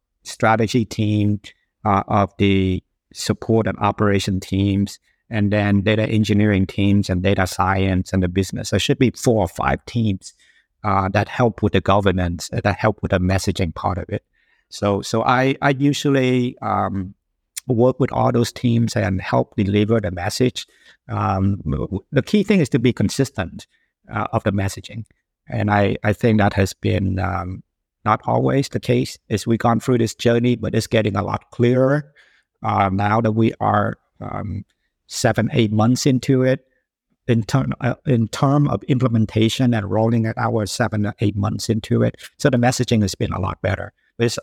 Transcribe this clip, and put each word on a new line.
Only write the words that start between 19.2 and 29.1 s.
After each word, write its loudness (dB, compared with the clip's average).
help -2
deliver 2
the -6
message. -4
Um, 0
w-, -4
w-, -8
the 0
key 0
thing 2
is 2
to 0
be 2
consistent, -4
uh, -6
of -2
the -2
messaging. -6
And -2
I, 2
I 0
think 2
that 2
has 0
been, -2
um, -8
not 0
always 0
the -6
case -2